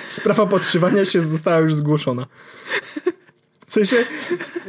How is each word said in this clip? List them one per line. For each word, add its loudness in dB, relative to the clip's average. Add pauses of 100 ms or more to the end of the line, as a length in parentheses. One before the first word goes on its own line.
Sprawa 2
podszywania 2
się 2
została 0
już 2
zgłoszona”. -2 (1400)
W -8
sensie, 2 (720)